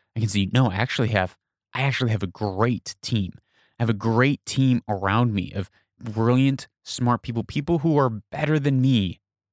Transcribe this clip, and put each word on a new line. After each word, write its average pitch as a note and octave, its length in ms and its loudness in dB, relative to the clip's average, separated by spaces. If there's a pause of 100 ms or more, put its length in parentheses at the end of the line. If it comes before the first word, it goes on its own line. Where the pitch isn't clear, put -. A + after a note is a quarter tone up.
(140)
I A2 60 -4
can A2 80 0
see, G2 240 0
no, B2 180 4
I F2+ 40 -4
actually A2+ 340 -2
have, F#2+ 280 0 (360)
I B2+ 100 -4
actually B2+ 280 0
have G2+ 120 0
a G2+ 40 -2
great G#2 720 -2
team. G2+ 320 -2 (460)
I A#2+ 60 0
have A2+ 60 2
a A2+ 40 0
great A2+ 500 0
team C3 420 2
around G#2 460 0
me F#2 200 -4
of G2 180 -6 (280)
brilliant, B2 680 0 (160)
smart A#2+ 400 -2
people, A#2 220 -4
people D3+ 360 -2
who D3 180 2
are C3+ 100 4
better D3 500 -2
than C#3 220 2
me A#2 400 2 (320)